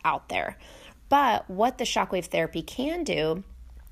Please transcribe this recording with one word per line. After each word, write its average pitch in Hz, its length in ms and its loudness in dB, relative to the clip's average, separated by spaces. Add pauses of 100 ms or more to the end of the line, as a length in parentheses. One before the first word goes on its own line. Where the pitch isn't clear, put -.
out 147 240 0
there. - 300 -4 (500)
But 269 420 4
what 214 280 2
the 240 80 -2
shockwave 190 400 0
therapy 165 360 0
can 254 440 -4
do 160 380 0 (480)